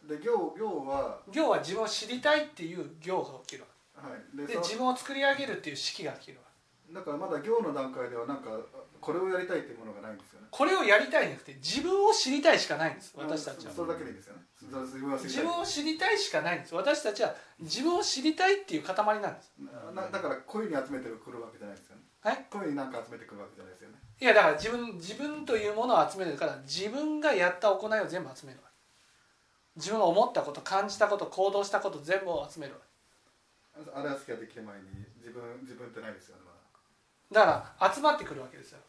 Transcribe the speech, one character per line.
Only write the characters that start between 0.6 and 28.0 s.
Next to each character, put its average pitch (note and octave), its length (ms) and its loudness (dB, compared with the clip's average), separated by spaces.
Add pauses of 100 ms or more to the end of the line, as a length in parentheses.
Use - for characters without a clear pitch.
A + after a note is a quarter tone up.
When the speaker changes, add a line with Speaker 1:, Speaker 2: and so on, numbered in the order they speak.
Speaker 1:
は、 - 360 -2 (100)
Speaker 2:
行 C#4+ 180 4
は F#3+ 80 6
自 D#3+ 160 -4
分 A3 100 0
を G#3+ 60 -2
知 - 180 -4
り B3 140 -6
た D4 160 6
い D4 80 0
っ - 40 -16
て - 140 -12
い E3+ 120 -8
う D#3 240 -8
行 F3 240 -2
が C#3 160 -10
起 - 180 -14
き - 0 -
る。 - 80 -16 (300)
Speaker 1:
は C#3 140 -16
い。 C#3 280 -14
で、 C#3+ 100 -6
そ D#3+ 120 -2
の、 - 20 0
Speaker 2:
で、 F3 60 0
自 A3 100 -4
分 B3+ 100 2
を B3 80 2
作 C#4 200 -8
り C#4 80 0
上 C#4 120 6
げ C#4 120 -4
る G3 100 -6
っ - 40 -10
て D3+ 100 -8
い - 20 -10
う - 20 -10
識 - 280 -6
が C#3 100 -4
起 - 140 -16
き C#3 40 -18
る。 B2+ 80 -20 (520)
Speaker 1:
だ A2+ 100 -12
か D3 100 -8
ら D3 60 -4
ま F3+ 100 -6
だ D3 140 -2
行 A3+ 200 2
の D#3 120 -2
段 C3 180 -4
階 B2 180 -6
で A#2+ 60 -10
は、 A#2+ 120 -4
な C#3+ 80 -4
ん - 20 -10
か、 A#2+ 140 -10 (500)
こ D3+ 100 -4
れ E3+ 80 0
を F#3+ 100 0
や F3+ 100 0
り F3+ 80 -4
た F3+ 80 -2
い D3 40 0
っ - 40 -2
て - 80 -14
い A#2 40 -14
う A2+ 40 -18
も A2 60 -16
の G#2 80 -12
が G2+ 80 -14
な A2 100 -12
い - 20 -12
ん - 40 -14
で - 80 -20
す - 80 -20
よ - 80 -20
ね。 - 100 -20
Speaker 2:
こ C#4+ 140 4
れ F#4 100 4
を E4+ 80 2
や G#3 140 10
り C4 120 4
た D4+ 120 4
い F#3+ 40 4
ん - 40 -2
じ C3+ 40 -6
ゃ - 20 -8
な - 20 -16
く - 80 -20
て、 C#3 100 -18
自 G#3+ 260 -4
分 G4 260 6
を A4 60 10
知 - 180 2
り C#4+ 100 2
た D#4+ 120 8
い - 60 4
し - 80 -2
か D3 100 -2
な D#3+ 100 0
い D3 40 0
ん - 40 -10
で - 60 -18
す、 - 160 -20
私 D3+ 280 -4
た C#3 100 -8
ち - 100 -14
は。 - 80 -12
Speaker 1:
そ-、 - 120 -8
そ - 0 -
れ E3 80 -4
だ - 60 -6
け - 60 -8
で - 60 -10
い - 20 -12
い - 20 -12
ん - 20 -18
で - 60 -20
す - 40 -20
よ - 80 -18
ね。 F2 80 -20 (280)
そ-、 C3+ 100 -6
自 C3 180 -10
分 C#3 140 -2
を B2+ 40 -2
知 C3 80 -6
り - 80 -6
た C#4 60 -2
い。 - 20 0
Speaker 2:
自 - 0 -
分 E4+ 200 0
を - 40 -2
知 D4 180 -4
り D#4+ 140 -2
た A4 140 4
い G#4 80 4
し - 120 -2
か D3+ 100 2
な F3 120 0
い D#3+ 60 -2
ん - 20 -8
で - 60 -16
す。 E3 80 -8
私 D4 280 2
た G#3 100 0
ち A3 100 0
は - 120 0 (240)
自 E3 220 -4
分 F4 160 4
を G#4 60 2
知 - 180 -2
り D#4 140 2
た F#4 120 4
い G4 140 6
っ - 40 -14
て E3 100 -4
い D3 40 0
う - 40 -6
塊 F#3+ 120 -2
な G#3 340 2
ん - 60 -6
で - 60 -20
す。 - 160 -20
Speaker 1:
な-、 - 340 -14
な-、 F#3+ 200 -6
だ F#3+ 80 -2
か D#3+ 100 -2
ら、 - 80 -2
故 G#3+ 260 -6
意 G3+ 40 -2
に D#3+ 60 -4
集 C3+ 180 -2
め C3 80 -4
て A#2 100 -8
く A2+ 220 -12
る A#2 100 -10
わ A2 100 -12
け - 60 -20
じ G#2+ 60 -14
ゃ G2+ 40 -12
な G2+ 60 -14
い G2 40 -16
で - 60 -20
す - 40 -20
よ - 100 -20
ね。 - 60 -20 (180)
Speaker 2:
は G#3+ 100 2
い？ C4+ 180 -6
Speaker 1:
故 G3+ 140 -8
意 D#3+ 40 -4
に C#3+ 80 -2
な C#3 100 -4
ん C3 60 -10
か A#2 140 -8
集 A#2 60 -18
め A2+ 60 -14
て - 80 -18
く G#2+ 100 -18
る G2+ 60 -14
わ - 60 -14
け - 80 -20
じ G2 60 -20
ゃ - 40 -18
な - 60 -20
い - 20 -20
で - 60 -20
す - 40 -20
よ - 60 -20
ね。 - 80 -20 (240)
Speaker 2:
い C4 40 -4
や、 A3+ 80 8
だ G#3 100 12
か E3 60 8
ら D3+ 40 4
自 F3+ 160 -2
分、 A#3+ 260 -4
自 F3+ 200 -10
分 D4 300 -6
と A#3 120 2
い G#3 100 0
う G#3 60 -2
も A#3 140 0
の A#3 80 6
を D#3 140 6
集 G3 100 -8
め F#3 60 -2
て D#3+ 60 -2
る C#3+ 60 -4
か E3+ 80 0
ら、 C3+ 120 -4
自 D3 320 -6
分 D4+ 300 -2
が D4+ 140 4
や F3+ 160 4
っ F3+ 100 -2
た G#3 120 6
行 G#3+ 220 0
い G#3+ 60 2
を F3 80 0